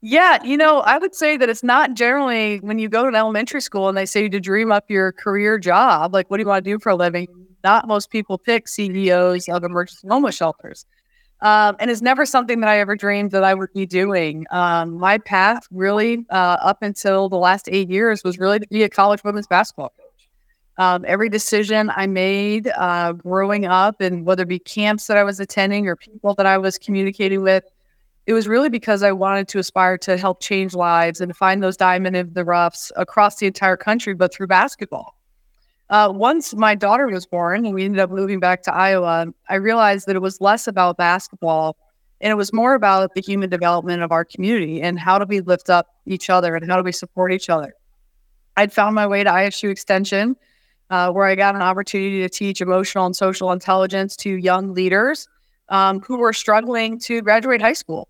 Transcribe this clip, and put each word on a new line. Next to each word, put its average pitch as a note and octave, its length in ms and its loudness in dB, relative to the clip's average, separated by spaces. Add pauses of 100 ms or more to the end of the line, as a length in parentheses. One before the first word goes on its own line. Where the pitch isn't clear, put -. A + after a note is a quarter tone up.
Yeah, C#4+ 400 4
you C4 140 -2
know, D#4 220 6
I A#3+ 180 2
would F#4 160 -4
say D4+ 240 0
that B3 100 2
it's A3+ 140 -4
not B3+ 320 2
generally A#3 680 0
when G#3+ 180 -4
you A3 100 -4
go A3+ 140 0
to C4+ 60 2
an A#3 60 -2
elementary A3 460 0
school G3 260 -2
and F#3+ 80 0
they F#3+ 120 -4
say G#3 200 -2
to G3+ 120 -4
dream G3+ 320 0
up G#3 180 0
your F#3+ 220 0
career G#3 480 -2
job, F3+ 520 2
like, F#3+ 200 0
"What G3 60 -2
do A3 40 -2
you A3 60 -4
wanna G3 140 0
do G3+ 180 -4
for G#3+ 100 -4
a F#3+ 60 4
living?" F3 320 -2 (360)
Not G#3+ 240 4
most G#3 220 -2
people G3 300 -6
pick A#3 280 -2
C G3+ 240 -6
E F#3+ 200 0
Os F3+ 360 2
of F3 160 -4
emergency F3 440 -6
homeless B3 260 0
shelters. - 540 -8 (540)
Um, G#3+ 380 4
and B3 120 -2
it's A3+ 100 -4
never C4 240 2
something B3 360 0
that A3 60 2
I G#3 120 4
ever G3+ 160 0
dreamed G3+ 340 -2
that F#3+ 140 2
I F#3+ 100 6
would F#3+ 200 -4
be G3 120 -4
doing. F3 640 -2
Um, E3+ 480 -2
my F#3+ 220 2
path G#3 500 0
really, G#3+ 640 -2
uh, F3+ 280 2
up G3 220 0
until G3 480 -2
the F#3 80 -4
last F3+ 340 2
eight F#3+ 160 0
years G#3 360 0
was F3+ 160 -6
really G3 180 2
to G#3 120 -6
be G#3+ 120 0
a G#3 80 2
college G3+ 340 2
women's G#3 220 -6
basketball F3+ 500 -2
coach. - 340 -20 (500)
Um, F3+ 280 0
every G3+ 220 -2
decision G#3+ 680 -2
I G3 120 -4
made, G3 680 -2
uh, F3 380 -2
growing F#3+ 540 -2
up, F#3+ 340 2
and F3+ 240 -4
whether F#3 160 0
it F3 80 -4
be F#3 80 -4
camps G#3 480 -4
that G#3 120 2
I G3+ 60 6
was G3 160 -4
attending G3 480 -2
or F3 80 -2
people - 380 -6
that G3 140 2
I F#3+ 100 6
was F#3+ 220 -2
communicating G3 640 -2
with, F#3+ 200 4 (640)
it A3 60 0
was A3 140 0
really B3 220 2
because A3+ 320 -2
I G3+ 100 4
wanted G3 380 -2
to G3+ 100 -4
aspire F#3 400 0
to F#3+ 160 -2
help F#3 260 -4
change F#3+ 340 -4
lives E3+ 460 0
and F3+ 140 -6
find F#3+ 260 0
those F#3+ 140 -2
diamond F#3 400 0
in F3+ 180 -4
the F3 120 -4
roughs F3 500 0
across G#3 420 2
the G#3 100 -2
entire F#3+ 280 0
country, G#3+ 380 -4
but F3+ 180 0
through - 140 -10
basketball. F#3+ 720 -2 (720)
Uh, G#3 260 4
once C4 380 0
my G#3+ 220 2
daughter G#3 320 2
was F#3 180 -6
born F3 400 -2
and G#3 80 -4
we F#3+ 100 -2
ended G3 160 -2
up F#3 120 2
moving G3 280 -2
back F3+ 220 0
to F3+ 120 -4
Iowa, F3 520 2 (240)
I F#3+ 60 -2
realized G3+ 520 2
that F#3+ 80 -2
it F#3 60 -2
was F#3+ 180 -6
less G3+ 280 2
about F#3 300 0
basketball E3+ 800 -2 (460)
and G#3 100 0
it G#3+ 40 2
was G3+ 180 -4
more A#3+ 220 2
about G3 400 2
the G3 60 -4
human G3 280 -4
development F3 540 0
of E3+ 80 -4
our E3 120 0
community E3+ 600 -4
and F3 160 -4
how F#3 180 2
do G3+ 80 0
we G3 160 -2
lift F3+ 300 -2
up F3 160 4 (180)
each F#3 240 -8
other F3+ 260 4
and E3 160 -4
how F#3 60 2
do F#3 60 0
we F3+ 100 -4
support F#3 400 -4
each F#3+ 160 -6
other. D#3 240 -2 (840)
I'd G3+ 160 2
found G#3+ 220 2
my G#3 140 0
way G3+ 160 0
to G3+ 80 4
I F#3+ 140 4
S G3+ 180 -4
U G#3 60 0
Extension, G3 680 -2 (540)
uh, F3+ 200 0
where G3 140 0
I F#3+ 80 4
got G3 220 2
an G3 80 -4
opportunity G3 580 -2
to F#3 80 -4
teach G3 320 -6
emotional F#3 460 0
and F3+ 80 -4
social F#3+ 360 -2
intelligence F#3+ 640 0
to - 120 -8
young F#3 460 -2
leaders, F#3+ 520 0 (400)
um, G3 340 2
who B3+ 180 -8
were A#3 140 2
struggling A3+ 640 0
to A#3 220 -4
graduate A3 400 2
high A3+ 120 2
school. - 360 -10